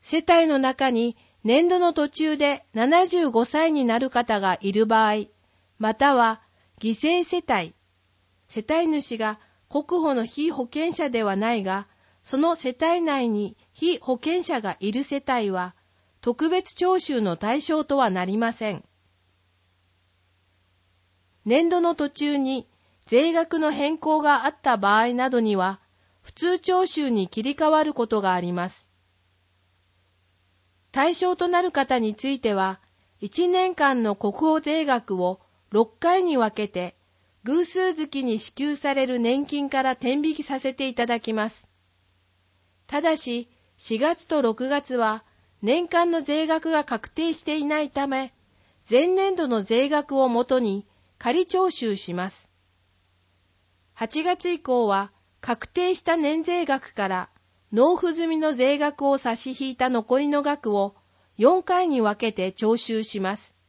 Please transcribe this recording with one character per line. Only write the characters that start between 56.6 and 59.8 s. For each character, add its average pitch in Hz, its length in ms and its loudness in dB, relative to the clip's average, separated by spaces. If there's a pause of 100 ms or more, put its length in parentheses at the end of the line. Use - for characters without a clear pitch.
額 269 260 -4
か 196 160 -4
ら、 185 220 -6 (420)
納 269 240 6
付 339 160 0
済 330 140 -2
み 320 120 0
の 311 140 0
税 262 240 2
額 285 320 -2
を 277 80 2
差 240 180 -2
し 254 240 -10
引 269 120 -6
い 254 60 -12
た 254 120 0